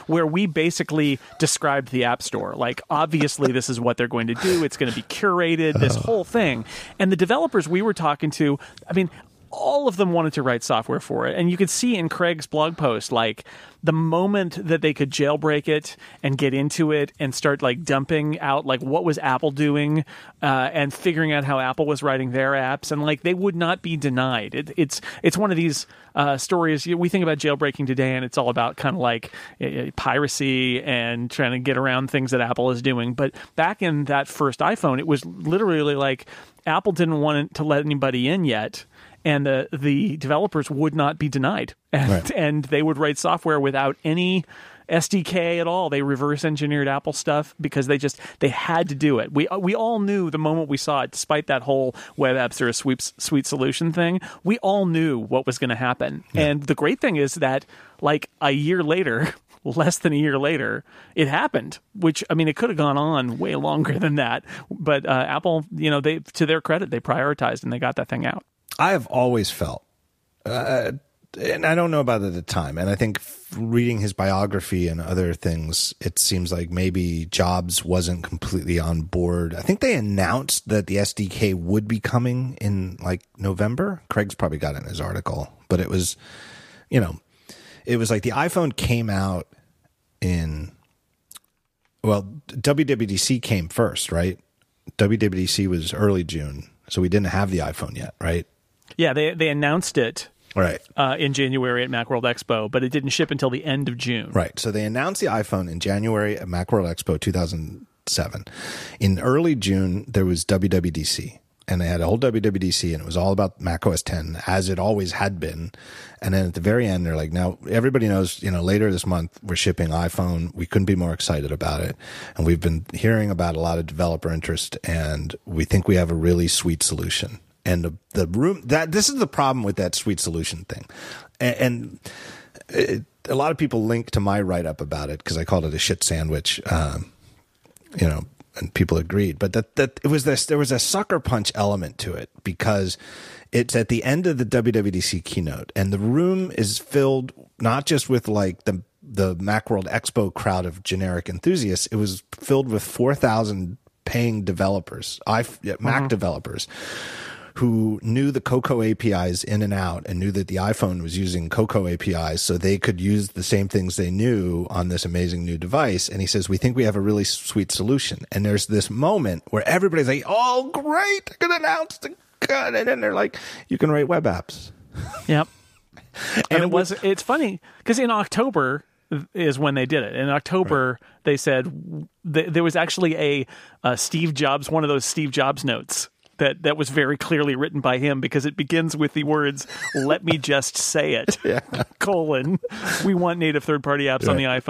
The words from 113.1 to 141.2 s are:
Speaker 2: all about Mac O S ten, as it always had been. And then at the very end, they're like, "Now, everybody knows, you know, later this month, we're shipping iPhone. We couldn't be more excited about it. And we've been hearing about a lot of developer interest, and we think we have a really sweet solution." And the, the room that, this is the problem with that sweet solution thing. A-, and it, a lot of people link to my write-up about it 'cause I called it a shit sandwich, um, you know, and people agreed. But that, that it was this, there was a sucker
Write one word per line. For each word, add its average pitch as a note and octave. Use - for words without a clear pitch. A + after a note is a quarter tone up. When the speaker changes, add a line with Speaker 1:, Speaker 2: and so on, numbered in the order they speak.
Speaker 2:
all F#2
about F#2+
Mac E2+
O G2+
S E2
ten, D#2+
as F#2
it F#2
always G2
had G2
been. E2
And F#2+
then F#2+
at E2+
the -
very A2
end, F#2
they're E2
like, D#2
"Now, F2+
everybody A#2
knows, F#2+
you G2+
know, F2
later G2+
this F2+
month, F2
we're F2+
shipping E2+
iPhone. E2+
We E2+
couldn't F#2+
be G2
more F2
excited D2
about D2+
it. E2+
And E2
we've E2
been E2
hearing A2
about E2+
a D#2
lot E2+
of E2
developer E2
interest, D#2+
and D#2
we D#2+
think -
we G2
have E2+
a E2+
really F2
sweet D#2+
solution." -
And F2
the, D#2+
the F#2
room C#3
that, D#3
this G3+
is C#4
the G#3+
problem C3
with G2+
that F2+
sweet G2
solution E2
thing. -
A-, B2
and A#2+
it, -
a C#3
lot C#3+
of D3
people A#2
link A#2
to -
my G2+
write-up F2
about D2
it D2
'cause D#2+
I D#2+
called F2+
it D2+
a D#2
shit -
sandwich, D#2
um, D2
you E3+
know, D2+
and -
people E2
agreed. E2
But F#2+
that, A2
that C3+
it -
was C#3+
this, C3+
there D3+
was C3+
a B2+
sucker G3